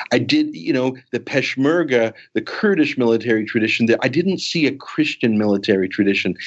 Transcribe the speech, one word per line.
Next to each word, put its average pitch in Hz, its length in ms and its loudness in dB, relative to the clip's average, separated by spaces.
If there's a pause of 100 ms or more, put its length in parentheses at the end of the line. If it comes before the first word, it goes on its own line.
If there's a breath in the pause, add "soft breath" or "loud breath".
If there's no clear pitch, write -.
(120)
I 123 80 2
did, 151 340 0
you 85 200 -4
know, 131 240 -2 (140)
the 120 100 -4
Peshmerga, 131 920 0 (200 loud breath)
the 113 80 0
Kurdish 160 560 0
military 113 480 2
tradition, 110 400 0
there, 113 160 4
I 135 80 0
didn't 175 300 0
see 160 280 -2
a 120 80 -2
Christian 127 640 -2
military 98 500 2
tradition. 98 480 0 (120)